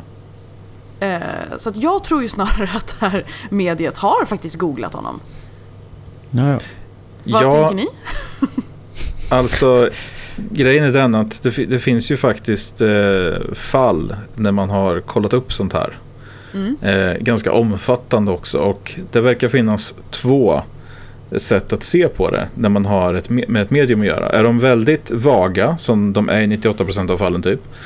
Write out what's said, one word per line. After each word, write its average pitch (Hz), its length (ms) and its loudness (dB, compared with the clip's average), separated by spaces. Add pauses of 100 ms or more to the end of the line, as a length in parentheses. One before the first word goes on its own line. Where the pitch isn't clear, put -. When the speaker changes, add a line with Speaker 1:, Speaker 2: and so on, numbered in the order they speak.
(1000)
Speaker 1:
Eh, 190 200 -4 (380)
så - 120 -8
att 202 60 -6
jag 339 280 -2
tror 302 180 0
ju 233 60 -4
snarare 202 480 0
att - 240 -4
det 220 80 0
här 185 180 -2 (240)
mediet 170 480 -2
har 285 280 2
faktiskt 170 300 -6
googlat 143 380 -4
honom. 58 260 -10 (1120)
Speaker 2:
Ja, 127 180 2
ja. 139 100 0 (640)
Speaker 1:
Vad 220 200 2
Speaker 3:
Ja. 139 80 4
Speaker 1:
tänker 156 240 4
ni? 233 120 -2 (520)
<laughs> - 240 -4 (680)
Speaker 3:
Alltså, 127 600 4 (600)
grejen 139 320 4
är 139 80 4
den 127 240 4
att 110 280 -2
det 127 80 0
fi-, 127 140 -2
det 123 140 0
finns 123 320 0
ju 139 60 0
faktiskt, - 640 0
eh, 98 720 2
fall 107 640 0 (200)
när 104 160 2
man 98 180 0
har 98 300 0
kollat 104 340 -2
upp 127 200 -2
sånt 95 200 -4
här. - 240 -4 (560)
Speaker 1:
Mm. 196 280 -4
Speaker 3:
Eh, 95 320 2 (100)
ganska 113 280 0
omfattande 113 800 2
också. - 260 -4
Och 101 420 -2 (120)
det 117 100 2
verkar 123 260 2
finnas 110 480 0 (160)
två 123 500 2 (760)
sätt - 360 0
att 104 100 -2
se 175 240 4
på 95 220 -2
det - 260 -2
när 107 140 0
man 101 160 2
har 92 280 2
ett 90 160 -4
me-, 120 180 0
med 107 140 0
ett 101 100 -4
medium 131 300 4
att 101 60 2
göra. - 220 0
Är 110 140 4
de 117 160 4
väldigt 127 520 2
vaga, 113 640 2
som 104 360 2
de 104 160 2
är 107 120 2
i 104 60 2
nittioåtta 104 380 0
procent 95 260 -2
av 90 60 0
fallen 90 240 0
typ, 101 200 0 (240)